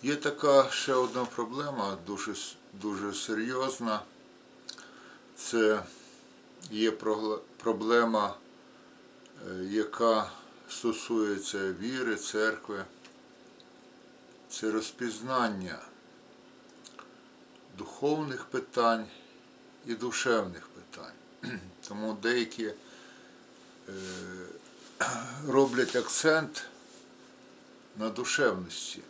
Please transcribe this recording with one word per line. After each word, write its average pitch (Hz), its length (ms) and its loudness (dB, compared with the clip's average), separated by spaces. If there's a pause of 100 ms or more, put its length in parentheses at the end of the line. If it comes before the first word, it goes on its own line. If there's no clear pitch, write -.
Є 143 120 2
така 139 540 6
ще - 240 0
одна 123 320 2
проблема, 120 720 -4 (100)
дуже 101 240 -6
с-, - 240 -8 (180)
дуже 101 400 -4
серйозна. 117 880 -2 (1400)
Це 107 460 4 (880)
є 110 200 2
прогла-, 107 480 -2 (180)
проблема, 110 800 2 (1080)
е, 92 160 -6
яка 107 680 2 (380)
стосується 104 1040 0
віри, 117 420 -2
церкви. 107 720 -2 (1600)
Це 107 220 -2
розпізнання 110 1080 -2 (2000)
духовних 143 680 -2
питань 117 600 2 (800)
і 117 100 -4
душевних 107 720 0
питань. - 460 -18 (280)
<clears throat> 117 180 -8 (280)
Тому 107 340 -6
деякі, 113 440 0
е, 104 80 -4 (2250)
<clears throat> - 60 2 (420)
роблять 127 480 6
акцент 156 680 2 (1300)
на 110 120 -2
душевності. 107 920 0 (100)